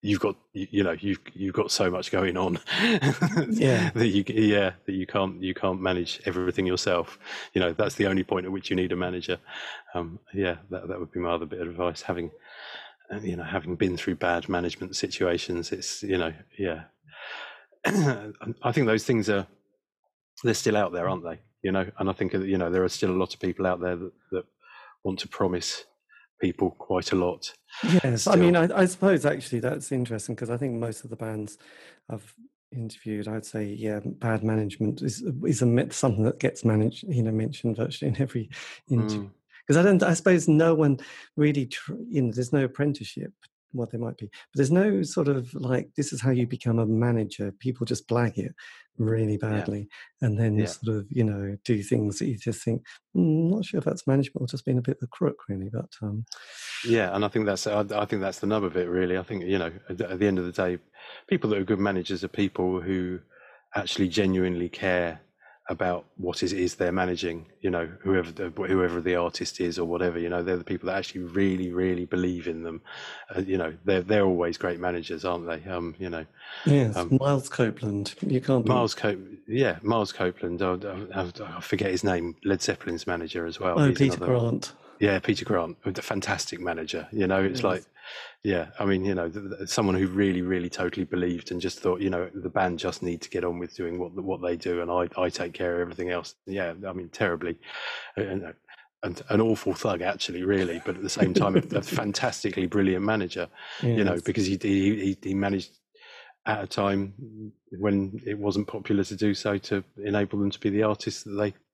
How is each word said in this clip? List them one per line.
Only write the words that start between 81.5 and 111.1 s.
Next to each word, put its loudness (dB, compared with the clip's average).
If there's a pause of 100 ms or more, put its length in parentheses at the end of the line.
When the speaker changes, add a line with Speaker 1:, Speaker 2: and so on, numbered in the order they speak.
Speaker 1:
I -10
forget 0
his 0
name. 0 (100)
Led 2
Zeppelin's -2
manager -4
as -8
well. 2
Speaker 2:
Oh, 8
Speaker 1:
He's 2
Speaker 2:
Peter 4
Speaker 1:
another 0
Speaker 2:
Grant. -2 (260)
Speaker 1:
Yeah, 6
Peter 0
Grant, 0
a -2
fantastic -4
manager. -6
You 2
know, 4
it's 0
Speaker 2:
Yes. -
Speaker 1:
like, 0 (580)
yeah, 0 (120)
I 0
mean, 2
you 2
know, -2
th-, -10 (120)
th-, -10
someone 2
who 2
really, 2
really -2
totally -2
believed -2
and -4
just -4
thought, 0
you 2
know, -2
the -6
band 0
just -4
need -4
to -14
get -2
on -2
with -10
doing -4
what, -6
what -4
they -2
do, -2
and -2
I, 2 (100)
I 2
take -6
care -2
of 0
everything -4
else. -4 (100)
Yeah, -4 (120)
I -6
mean, -8
terribly, -2 (600)
and, -4 (500)
and -6
an 4
awful 2
thug, -2
actually, -4
really, 2
but -4
at -8
the -4
same 2
time, 4
a, 8 (180)
a 0
Speaker 2:
<laughs> -4
Speaker 1:
fantastically -2
brilliant 2
manager. -2 (480)
You 4
know, 4
Speaker 2:
Yes. -2
Speaker 1:
because 0
he, 0
he, 4 (100)
he, 0
he -4
managed 0 (760)
at -2
a -8
time 0 (680)
when 0
it -4
wasn't 0
popular 0
to -8
do 2
so 0
to -2 (200)
enable 0
them 2
to -12
be 0
the 2
artists -2